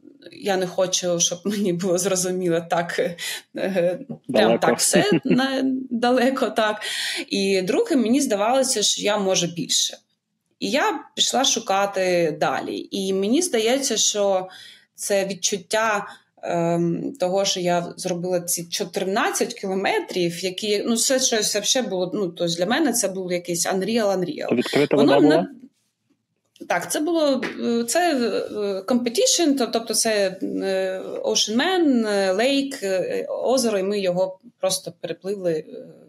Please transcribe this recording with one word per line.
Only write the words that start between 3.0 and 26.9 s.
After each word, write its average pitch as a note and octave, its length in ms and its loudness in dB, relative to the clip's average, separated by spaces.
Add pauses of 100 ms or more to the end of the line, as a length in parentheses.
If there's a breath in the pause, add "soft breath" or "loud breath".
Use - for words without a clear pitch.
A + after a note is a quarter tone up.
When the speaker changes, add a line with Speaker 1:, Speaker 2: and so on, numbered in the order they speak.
Speaker 1:
прям F3+ 640 -2 (100)
Speaker 2:
Далеко. A3+ 380 4
Speaker 1:
так A#3+ 120 2
все - 260 4 (120)
Speaker 2:
<laughs> - 80 0
Speaker 1:
на-, C4+ 380 2 (280)
далеко, B3 600 2
так. G#3+ 300 0 (480 loud breath)
І G3 340 0
друге, D4+ 340 0
мені A#3+ 240 4
здавалося, A#3 600 2
що F3+ 200 0
я G#3 160 0
можу F#3 280 2
більше. - 500 0 (640)
І G3 100 -2
я E4 300 0 (160)
пішла - 280 2
шукати F#3 960 0
далі. C3+ 500 -2
І F#3+ 220 -2
мені G#3 300 2
здається, A#3 540 0
що G3 520 0 (460 loud breath)
це G3 320 -2
відчуття, G3+ 800 -2 (360 loud breath)
ем, E3+ 800 0
того, F#3 240 2
що F#3+ 160 -2
я F3 360 0
зробила F3+ 440 -2
ці E3+ 240 -4
чотирнадцять G3 880 -2
кілометрів, F#3 880 -2
які, G3+ 420 -2
ну, A#3 100 2
це C4 240 2
щось G#3+ 340 0
вообще G#3+ 280 0
було, F#3 320 -2
ну, G3+ 140 -2
тобто E3+ 260 -4
для F3 120 -2
мене B3+ 260 2
це G3 160 0
був F#3 240 -4
якийсь F3 340 -2
unreal, G3 520 0
unreal. - 300 -4
Speaker 2:
То - 60 2
відкрита C#3 420 2
Speaker 1:
Воно - 180 6
Speaker 2:
вода - 140 6
Speaker 1:
не D#3 80 6
Speaker 2:
була? F#3 120 2 (1200)
Speaker 1:
Так, F3 240 -2